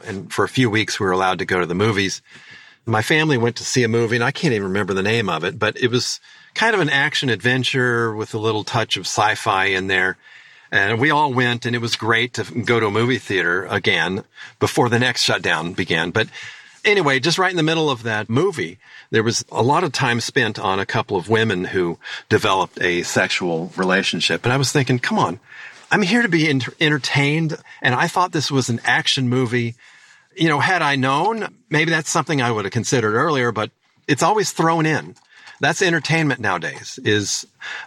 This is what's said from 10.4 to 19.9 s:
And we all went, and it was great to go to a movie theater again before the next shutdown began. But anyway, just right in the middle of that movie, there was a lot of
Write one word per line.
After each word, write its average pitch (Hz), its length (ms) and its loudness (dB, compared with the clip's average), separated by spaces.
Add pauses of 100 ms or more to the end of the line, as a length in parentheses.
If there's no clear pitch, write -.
And 104 300 0
we 147 100 2
all 147 220 2
went, 123 320 0
and 120 100 -2
it 117 60 -2
was 117 160 -4
great 113 380 0
to 107 100 -4
go 117 340 0
to 110 80 2
a 104 40 0
movie 117 280 0
theater 90 480 -2
again 92 580 0 (340)
before 120 300 2
the 117 100 2
next 127 240 0
shutdown 87 500 0
began. 87 380 -2
But 110 180 0 (560)
anyway, 160 360 4
just 156 180 0
right 185 120 2
in 185 60 -4
the 165 60 2
middle 156 260 2
of 120 140 -2
that 107 260 -2
movie, 120 500 0 (320)
there 113 120 4
was 110 280 -2
a - 120 0
lot 147 220 2
of 143 80 -2